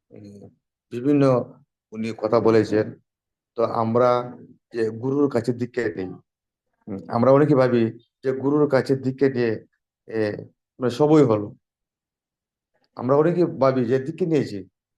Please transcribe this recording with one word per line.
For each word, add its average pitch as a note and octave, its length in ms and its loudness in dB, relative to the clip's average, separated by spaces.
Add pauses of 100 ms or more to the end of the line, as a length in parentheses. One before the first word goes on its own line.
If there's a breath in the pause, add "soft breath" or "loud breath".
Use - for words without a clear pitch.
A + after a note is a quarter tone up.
(100)
এই G2+ 400 -20 (400)
বিভিন্ন C3 640 0 (400)
উনি A2 240 -6
কথা A2+ 240 2
বলেছেন। A2 600 2 (540)
তো A#2 100 -2
আমরা B2 720 0 (360)
যে A2+ 180 -2
গুরুর C3+ 400 -2
কাছে A#2+ 220 -2
দীক্ষা A#2+ 300 -6
নিই, G#2 240 -6 (840)
হুম, G2 100 -10 (100)
আমরা A#2 220 2
অনেকে C#3+ 240 4
ভাবি A#2+ 440 2 (260)
যে C3 80 -2
গুরুর C#3+ 380 0
কাছে C3 260 2
দীক্ষা C3 320 -2
নিয়ে, A#2+ 360 -2 (420)
এ, G#2+ 400 -6 (340)
মানে B2 100 -2
সবই D3+ 320 4
হলো। G#2+ 320 0 (1400)
আমরা B2 200 0
অনেকে E3+ 300 2
ভাবি C3 380 0
যে B2+ 140 0
দীক্ষা D#3+ 280 -6
নিয়েছি, G#2 420 -2 (300)